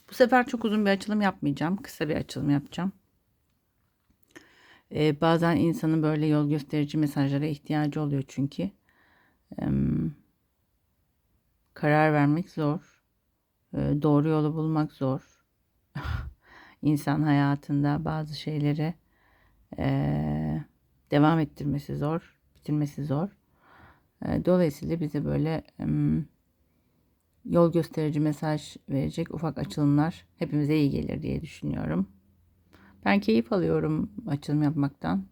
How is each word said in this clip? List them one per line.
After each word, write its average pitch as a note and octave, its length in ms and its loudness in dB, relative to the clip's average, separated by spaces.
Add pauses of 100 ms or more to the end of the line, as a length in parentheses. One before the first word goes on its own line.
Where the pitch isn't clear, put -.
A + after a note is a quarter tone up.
Bu - 40 -18
sefer B3 340 4
çok A#3+ 180 -6
uzun G#3+ 200 2
bir G3 60 4
açılım G#3 300 0
yapmayacağım. D#3 560 -2
Kısa - 320 -6
bir D#3 60 0
açılım C#3+ 340 -4
yapacağım. D3 420 -2 (2000)
Ee, D3+ 300 2
bazen E3 340 4
insanın D#3+ 480 2
böyle D3+ 220 2
yol D3+ 240 2
gösterici D3 480 -2
mesajlara C#3+ 480 0
ihtiyacı D3+ 560 -2
oluyor C#3+ 260 -2
çünkü. D3 440 -4 (840)
Em, C#2 580 -2 (1600)
karar D3+ 400 4
vermek D3 360 2
zor. D#3 540 -4 (680)
Ee, - 40 -4 (240)
doğru D3 260 4
yolu D#3 280 0
bulmak D#3 360 -2
zor. - 520 -6 (520)
<laughs> - 60 -8 (800)
İnsan D3 400 0
hayatında C#3+ 840 2
bazı D#3 340 -6
şeyleri, D3+ 540 -2 (840)
e, D3 880 -2 (460)
devam D3+ 280 4
ettirmesi C#3+ 560 -4
zor, D3 420 -4 (180)
bitirmesi D3 500 -4
zor. D3+ 240 -2 (960)
E, - 200 -2
dolayısıyla E3 540 2
bize D3 260 -4
böyle, D3 380 -2 (160)
em, D3+ 460 0 (1200)
yol E3+ 260 4
gösterici D#3 480 -2
mesaj D3+ 580 -2 (120)
verecek D#3 440 -4
ufak D#3 240 -6
açılımlar D3 680 0 (120)
hepimize D3 400 0
iyi C#3+ 120 4
gelir - 320 -4
diye C#3 200 -4
düşünüyorum. D3+ 680 -4 (960)
Ben G3+ 140 4
keyif A3+ 340 0
alıyorum D#3+ 580 0 (160)
açılım D3 360 -2
yapmaktan. D3+ 680 -2